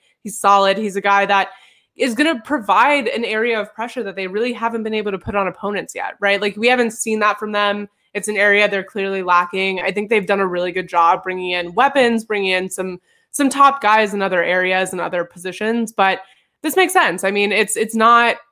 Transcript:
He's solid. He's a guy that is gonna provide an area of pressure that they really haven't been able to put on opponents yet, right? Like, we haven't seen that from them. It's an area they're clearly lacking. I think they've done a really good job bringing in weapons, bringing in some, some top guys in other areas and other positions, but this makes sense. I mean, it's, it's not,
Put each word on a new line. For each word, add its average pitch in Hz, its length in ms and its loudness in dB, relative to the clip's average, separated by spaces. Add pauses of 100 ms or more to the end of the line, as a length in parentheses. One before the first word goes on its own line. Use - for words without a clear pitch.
(220)
He's 202 160 -12
solid. 196 400 4
He's 208 180 -4
a 196 60 -4
guy 202 240 2
that 196 240 2 (460)
is 240 180 0
gonna 294 260 0
provide 247 680 2
an 226 180 -4
area 220 360 -2
of 208 120 -8
pressure 240 300 -8
that 196 140 -10
they 190 100 -6
really 214 260 -2
haven't 226 300 -4
been 214 120 -4
able 208 180 -4
to 190 60 -6
put 196 180 -8
on 196 100 0
opponents 196 480 -8
yet, - 260 -10
right? 202 200 0
Like, 208 160 -4
we 214 100 0
haven't 247 240 2
seen 220 300 -4
that 208 180 2
from 214 140 -8
them. 208 360 -2 (260)
It's 202 140 -6
an 214 80 -4
area 202 320 4
they're 190 140 -4
clearly 196 400 -6
lacking. 180 580 0
I 185 120 -2
think 202 160 -4
they've 208 180 0
done 202 140 2
a 190 60 0
really 180 260 -4
good 180 160 -6
job 170 340 2
bringing 185 280 -6
in 175 240 -4
weapons, 240 500 2
bringing 202 280 -2
in 185 180 -2
some, 185 300 -8 (300)
some 277 180 0
top 269 340 4
guys 208 320 2
in 202 80 -2
other 185 200 0
areas 185 500 0
and 185 80 -6
other 170 240 -4
positions, 214 680 -4
but 190 300 2 (400)
this 302 140 -4
makes 370 180 2
sense. 208 300 2
I 196 60 0
mean, 202 220 0
it's, 208 240 0
it's 226 180 -2
not, 233 420 4 (160)